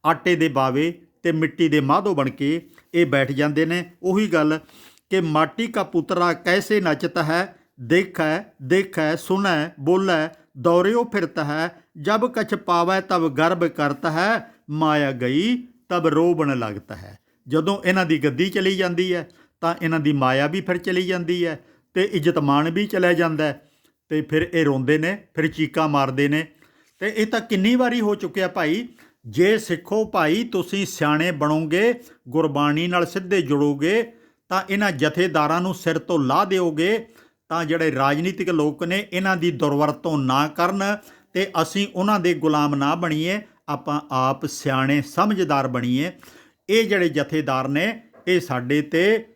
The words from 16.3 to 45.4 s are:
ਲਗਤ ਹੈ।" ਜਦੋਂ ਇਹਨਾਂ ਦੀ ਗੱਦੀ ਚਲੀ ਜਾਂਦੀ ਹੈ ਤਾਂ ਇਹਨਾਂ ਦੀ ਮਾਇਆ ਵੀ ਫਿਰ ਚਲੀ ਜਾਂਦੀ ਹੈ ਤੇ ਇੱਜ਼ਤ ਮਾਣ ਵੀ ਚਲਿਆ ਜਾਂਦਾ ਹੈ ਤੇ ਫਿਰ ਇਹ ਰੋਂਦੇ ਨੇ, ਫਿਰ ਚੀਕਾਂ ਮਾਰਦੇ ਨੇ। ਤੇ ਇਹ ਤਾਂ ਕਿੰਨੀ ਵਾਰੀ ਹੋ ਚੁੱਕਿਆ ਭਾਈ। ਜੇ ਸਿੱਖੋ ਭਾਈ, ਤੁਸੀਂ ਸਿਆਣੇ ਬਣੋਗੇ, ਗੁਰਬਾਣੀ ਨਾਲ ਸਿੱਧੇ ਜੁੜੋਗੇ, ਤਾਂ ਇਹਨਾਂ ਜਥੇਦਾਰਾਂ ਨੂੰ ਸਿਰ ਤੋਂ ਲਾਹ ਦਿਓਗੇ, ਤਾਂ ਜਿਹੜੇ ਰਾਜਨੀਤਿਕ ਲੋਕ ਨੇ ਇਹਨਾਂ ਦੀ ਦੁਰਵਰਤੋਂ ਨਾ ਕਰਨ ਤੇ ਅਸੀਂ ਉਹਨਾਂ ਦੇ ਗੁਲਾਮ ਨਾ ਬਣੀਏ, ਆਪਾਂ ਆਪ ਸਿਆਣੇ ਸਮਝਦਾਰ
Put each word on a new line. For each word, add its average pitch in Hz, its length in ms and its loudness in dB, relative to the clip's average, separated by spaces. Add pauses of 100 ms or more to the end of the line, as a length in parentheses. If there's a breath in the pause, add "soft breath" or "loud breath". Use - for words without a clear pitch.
ਲਗਤ 107 340 -8
ਹੈ।" 95 260 -16 (300)
ਜਦੋਂ 160 360 0
ਇਹਨਾਂ 185 220 2
ਦੀ 151 180 0
ਗੱਦੀ 147 260 0
ਚਲੀ 190 260 0
ਜਾਂਦੀ 180 380 0
ਹੈ 165 140 -6 (320 soft breath)
ਤਾਂ 170 220 0
ਇਹਨਾਂ 160 180 0
ਦੀ 151 120 0
ਮਾਇਆ 135 340 2
ਵੀ 180 140 -4
ਫਿਰ 185 160 -4
ਚਲੀ 180 300 -2
ਜਾਂਦੀ 175 400 -2
ਹੈ 156 140 -6 (340 soft breath)
ਤੇ 190 180 2
ਇੱਜ਼ਤ 170 260 2
ਮਾਣ 147 320 2
ਵੀ 202 160 -2
ਚਲਿਆ 180 260 2
ਜਾਂਦਾ 160 320 0
ਹੈ 143 180 -4 (460 soft breath)
ਤੇ 156 140 -2
ਫਿਰ 156 320 -2
ਇਹ 165 100 4
ਰੋਂਦੇ 139 340 2
ਨੇ, 185 260 -4 (100)
ਫਿਰ 160 140 0
ਚੀਕਾਂ 156 400 -2
ਮਾਰਦੇ 139 400 2
ਨੇ। 151 180 0 (520 soft breath)
ਤੇ 208 180 -4
ਇਹ 214 100 0
ਤਾਂ 226 140 -2
ਕਿੰਨੀ 220 360 2
ਵਾਰੀ 240 240 0
ਹੋ 208 140 0
ਚੁੱਕਿਆ 185 340 -4
ਭਾਈ। 170 400 -2 (380 loud breath)
ਜੇ 185 320 2
ਸਿੱਖੋ 208 460 -2
ਭਾਈ, 196 400 0
ਤੁਸੀਂ 196 420 -4
ਸਿਆਣੇ 156 460 0
ਬਣੋਗੇ, 160 600 0 (340 loud breath)
ਗੁਰਬਾਣੀ 147 600 0
ਨਾਲ 175 180 2
ਸਿੱਧੇ 185 360 -2
ਜੁੜੋਗੇ, 147 720 0 (360 soft breath)
ਤਾਂ 190 220 0
ਇਹਨਾਂ 202 220 0
ਜਥੇਦਾਰਾਂ 151 680 2
ਨੂੰ 185 140 -2
ਸਿਰ 160 240 -2
ਤੋਂ 170 200 -2
ਲਾਹ 143 280 2
ਦਿਓਗੇ, 185 600 0 (420 soft breath)
ਤਾਂ 165 160 -2
ਜਿਹੜੇ 160 300 0
ਰਾਜਨੀਤਿਕ 160 560 0
ਲੋਕ 151 340 0
ਨੇ 196 280 -2
ਇਹਨਾਂ 185 240 0
ਦੀ 170 140 0
ਦੁਰਵਰਤੋਂ 147 680 0
ਨਾ 135 300 2
ਕਰਨ 175 340 -2 (500 loud breath)
ਤੇ 190 180 -2 (120)
ਅਸੀਂ 196 320 -2
ਉਹਨਾਂ 202 260 0
ਦੇ 175 140 2
ਗੁਲਾਮ 147 400 2
ਨਾ 139 200 0
ਬਣੀਏ, 170 460 -2 (280 soft breath)
ਆਪਾਂ 147 320 -4 (100)
ਆਪ 135 360 -2
ਸਿਆਣੇ 135 560 0
ਸਮਝਦਾਰ 170 640 0